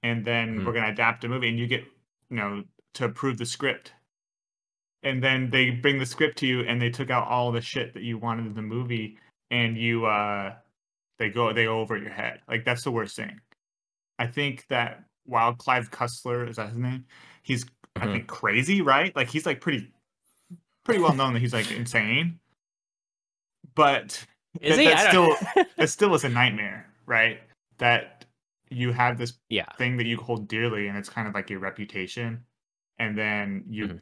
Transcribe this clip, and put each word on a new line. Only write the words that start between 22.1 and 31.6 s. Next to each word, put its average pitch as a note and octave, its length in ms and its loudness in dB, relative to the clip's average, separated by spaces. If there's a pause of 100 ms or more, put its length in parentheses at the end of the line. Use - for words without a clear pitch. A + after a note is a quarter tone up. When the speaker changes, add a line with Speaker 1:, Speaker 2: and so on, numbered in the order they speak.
Speaker 1:
But C3+ 500 4 (360)
Speaker 2:
Is D#3 160 4
Speaker 1:
that, C#4 60 6
Speaker 2:
he? D#4 60 8
Speaker 1:
that E3+ 200 8
Speaker 2:
I F3+ 40 8
don't E3+ 260 8
Speaker 1:
still, F4 320 2
Speaker 2:
<laughs> - 60 -18
Speaker 1:
that - 140 4
still G3+ 240 4
is C#3+ 100 2
a C3+ 40 2
nightmare, A2+ 580 2 (200)
right? A2+ 340 2 (380)
That A#2+ 460 2 (460)
you B2 220 -2
have B2 260 2
this A#2+ 160 -6 (140)
Speaker 2:
Yeah. G2+ 180 -2 (120)
Speaker 1:
thing B2 200 0
that A#2 80 0
you A#2 100 -2
hold G#2+ 320 -6
dearly, A2 400 -2
and G2+ 100 -6
it's G2 100 -10
kind A2 200 -6
of G2+ 60 -10
like G2 160 -6
your G2 100 -8